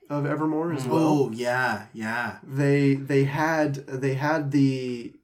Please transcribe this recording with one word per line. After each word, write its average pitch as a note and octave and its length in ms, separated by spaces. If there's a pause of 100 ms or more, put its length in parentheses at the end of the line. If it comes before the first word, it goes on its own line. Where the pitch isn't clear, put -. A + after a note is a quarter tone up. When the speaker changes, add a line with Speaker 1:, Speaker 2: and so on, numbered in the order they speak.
Speaker 1:
of D3 160
Evermore D#3 460
as B2+ 140
Speaker 2:
Mm. B2+ 60
Speaker 1:
well. D#3+ 160
Speaker 3:
Oh, C#3 260
yeah, A#2+ 600
yeah. A2+ 480
Speaker 1:
They, C#3+ 540
they C#3 300
had, D3+ 640
they C3+ 260
had D3 380
the, C3 600 (120)